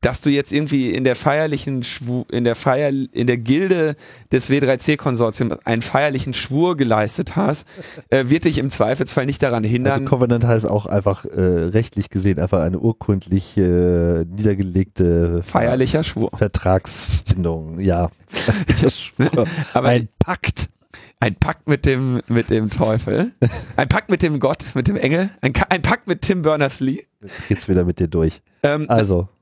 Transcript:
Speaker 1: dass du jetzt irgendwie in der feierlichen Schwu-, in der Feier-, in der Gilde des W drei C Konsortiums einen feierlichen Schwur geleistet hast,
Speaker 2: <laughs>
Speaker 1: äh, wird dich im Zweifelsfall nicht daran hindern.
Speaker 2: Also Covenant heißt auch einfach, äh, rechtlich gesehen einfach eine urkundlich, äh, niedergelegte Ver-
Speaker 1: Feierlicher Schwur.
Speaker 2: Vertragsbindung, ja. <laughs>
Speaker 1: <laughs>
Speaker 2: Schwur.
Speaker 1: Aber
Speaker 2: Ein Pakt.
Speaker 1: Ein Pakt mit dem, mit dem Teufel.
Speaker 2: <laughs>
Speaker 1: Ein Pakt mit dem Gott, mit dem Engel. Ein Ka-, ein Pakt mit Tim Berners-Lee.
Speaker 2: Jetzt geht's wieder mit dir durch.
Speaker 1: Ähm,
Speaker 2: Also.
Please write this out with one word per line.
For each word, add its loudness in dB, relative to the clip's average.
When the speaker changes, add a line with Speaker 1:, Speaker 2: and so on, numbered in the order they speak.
Speaker 1:
dass -2
du 0
jetzt 0
irgendwie 0
in -2
der 2
feierlichen -2
Schwu-, -6
in -2
der 2
Feier-, 0
in -2
der 2
Gilde 2
des 0
W 4
drei 2
C 0
Konsortiums 0
einen 0
feierlichen -2
Schwur 0
geleistet 0
hast, -2
Speaker 2:
<laughs> -12
Speaker 1:
äh, 2
wird 2
dich 2
im -2
Zweifelsfall -2
nicht -2
daran 0
hindern. 2
Speaker 2:
Also -2
Covenant 2
heißt 2
auch 0
einfach, 0
äh, -4
rechtlich 0
gesehen 0
einfach 0
eine 0
urkundlich, 0
äh, 2
niedergelegte 0
Ver- -
Speaker 1:
Feierlicher 0
Schwur. -4
Speaker 2:
Vertragsbindung, -2
ja. 2
<laughs> -2
Speaker 1:
<laughs> 4
Speaker 2:
Schwur. -2
Speaker 1:
Aber 2
Speaker 2:
Ein 2
Pakt. -2
Speaker 1:
Ein 0
Pakt -2
mit 0
dem, 0
mit 0
dem 2
Teufel. -2
Speaker 2:
<laughs> -10
Speaker 1:
Ein 0
Pakt 0
mit 2
dem 0
Gott, 0
mit 0
dem 2
Engel. 0
Ein 0
Ka-, 0
ein 0
Pakt 0
mit -4
Tim 0
Berners-Lee. 0
Speaker 2:
Jetzt -16
geht's -2
wieder 4
mit -2
dir 0
durch. 0
Speaker 1:
Ähm, 0
Speaker 2:
Also. 2